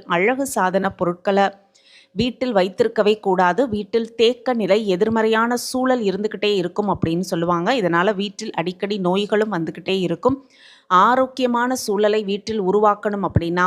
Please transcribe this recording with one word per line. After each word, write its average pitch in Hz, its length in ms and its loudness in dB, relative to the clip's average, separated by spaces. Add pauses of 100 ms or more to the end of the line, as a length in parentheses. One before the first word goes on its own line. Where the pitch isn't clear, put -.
அழகு 220 400 0
சாதன 190 440 0
பொருட்களை 190 560 0 (680)
வீட்டில் 247 400 -2
வைத்திருக்கவே 208 640 2
கூடாது. 185 520 2
வீட்டில் 214 440 -4
தேக்க 240 400 0
நிலை, 208 240 2 (100)
எதிர்மறையான 220 720 0
சூழல் 254 460 -2
இருந்துக்கிட்டே 208 500 -2
இருக்கும் 190 380 -2
அப்படின்னு 170 340 -2
சொல்லுவாங்க. 170 480 0
இதனால 180 400 2
வீட்டில் 202 400 -8
அடிக்கடி 185 440 -4
நோய்களும் 208 560 0
வந்துக்கிட்டே 165 460 -4
இருக்கும். 180 360 0 (600)
ஆரோக்கியமான 254 800 2
சூழலை 214 460 0
வீட்டில் 202 400 -4
உருவாக்கணும் 202 680 2
அப்படின்னா, 175 380 0